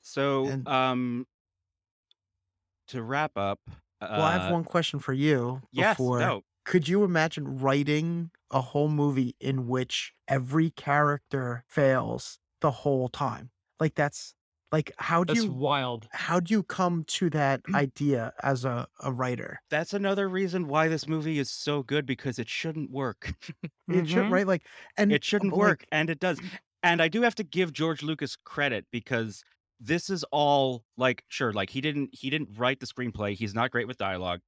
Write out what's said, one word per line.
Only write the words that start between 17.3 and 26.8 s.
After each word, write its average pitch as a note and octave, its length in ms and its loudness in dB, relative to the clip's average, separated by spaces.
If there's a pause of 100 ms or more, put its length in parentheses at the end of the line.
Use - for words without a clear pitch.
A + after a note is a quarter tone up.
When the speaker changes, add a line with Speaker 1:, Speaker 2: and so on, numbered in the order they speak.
Speaker 2:
that C#3 340 2
Speaker 3:
<clears throat> F#3 100 -2
Speaker 2:
idea C#3 680 0
as C3 220 0
a, A#2+ 220 -2 (140)
a C3+ 120 -4
writer? B2 580 -4
Speaker 1:
That's D#3 240 -2
another G3 340 0
reason F#3 400 -2
why D#3 200 2
this D#3 200 -2
movie D#3 300 0
is C3+ 120 0
so D3 320 -2
good C#3 240 -2
because B2+ 320 -4
it A#2 100 -6
shouldn't D#3 420 -6
work. C3 440 -6 (280)
<laughs> D#3+ 80 -10 (200)
Speaker 2:
It F3 160 2
should, F3+ 180 2
Speaker 3:
Mm-hmm. G#3+ 60 0
Speaker 2:
right? F#3+ 160 2
Like, F#3 200 0 (300)
and, G#3 220 4
Speaker 1:
It - 60 -4
shouldn't G3+ 280 2
Speaker 2:
but, D#3+ 60 2
like G3+ 180 6
Speaker 1:
work, - 160 -20
and D#3 180 2
it D#3 100 -2
does, F3+ 200 0 (420)